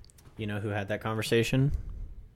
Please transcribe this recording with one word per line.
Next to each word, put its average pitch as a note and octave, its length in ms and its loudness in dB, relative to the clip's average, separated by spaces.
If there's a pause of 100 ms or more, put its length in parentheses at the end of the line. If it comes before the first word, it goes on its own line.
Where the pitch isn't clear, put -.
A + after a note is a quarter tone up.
(360)
You G#2+ 100 -6
know G#2 140 -2
who G#2+ 100 -2
had G2+ 200 -2
that G#2 120 -2
conversation? A#2 720 4 (640)